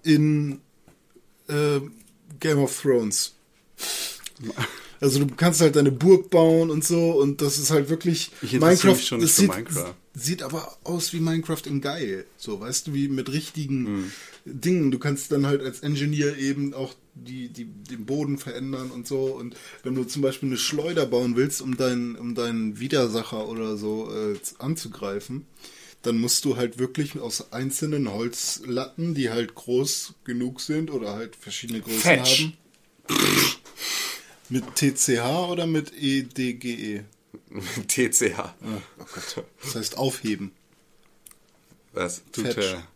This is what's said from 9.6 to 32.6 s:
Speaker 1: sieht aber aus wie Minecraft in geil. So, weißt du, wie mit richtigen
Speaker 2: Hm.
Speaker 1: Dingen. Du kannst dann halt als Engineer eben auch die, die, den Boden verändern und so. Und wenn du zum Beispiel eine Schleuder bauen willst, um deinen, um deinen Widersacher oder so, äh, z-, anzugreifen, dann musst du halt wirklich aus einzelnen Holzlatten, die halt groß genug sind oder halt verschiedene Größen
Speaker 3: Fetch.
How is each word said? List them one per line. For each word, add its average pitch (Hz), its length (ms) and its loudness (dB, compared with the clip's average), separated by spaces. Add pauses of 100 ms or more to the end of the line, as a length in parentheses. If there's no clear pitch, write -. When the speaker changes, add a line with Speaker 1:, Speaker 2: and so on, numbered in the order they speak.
Speaker 1:
sieht 143 300 -4
aber - 400 -8
aus 165 280 -2
wie 170 60 -4
Minecraft 160 480 0
in 143 140 -2
geil. 123 440 -4 (120)
So, 101 240 -10
weißt 123 260 -4
du, 147 80 -6
wie 139 140 0
mit 131 240 -4
richtigen 139 540 -4
Speaker 2:
Hm. 98 260 -4 (320)
Speaker 1:
Dingen. 147 480 0
Du 127 80 -2
kannst 139 320 -2
dann 143 120 4
halt 139 160 2
als 131 200 -8
Engineer 147 580 0
eben 139 340 -2
auch 131 220 -6 (220)
die, 123 320 -12
die, 117 160 -14
den 107 420 -14
Boden 139 320 -2
verändern 131 540 -8
und 120 160 -12
so. 135 160 -2
Und 123 320 -8 (260)
wenn 131 140 -4
du 127 80 0
zum 139 180 -4
Beispiel 135 280 0
eine 123 80 -2
Schleuder 151 480 0
bauen 120 280 2
willst, 139 280 2
um 131 140 -4
deinen, 123 380 0
um 117 220 -6
deinen 113 420 -2
Widersacher 117 680 0
oder 110 280 -4
so, 107 380 -4
äh, 107 260 -4
z-, - 200 -12
anzugreifen, 120 840 -6 (560)
dann 117 160 0
musst 117 260 0
du 127 120 2
halt 120 220 -2
wirklich 139 400 -4
aus 117 340 -8
einzelnen 135 600 -2
Holzlatten, 127 1040 -4
die 123 140 0
halt 117 260 -4
groß - 680 -2
genug 123 380 -4
sind 151 320 -4
oder 107 220 -4
halt 110 200 -10
verschiedene - 460 -8
Größen 113 200 -4
Speaker 3:
Fetch. 151 520 4 (560)